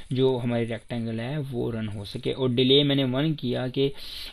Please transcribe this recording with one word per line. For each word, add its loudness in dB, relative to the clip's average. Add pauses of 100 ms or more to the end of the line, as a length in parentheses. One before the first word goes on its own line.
(120)
जो 4
हमारी 0
रेक्टेंगल -6
है -4
वो -4
रन -4
हो -8
सके। -4
और 0
डिले 6
मैंने 4
वन 0
किया -2
कि 0 (400)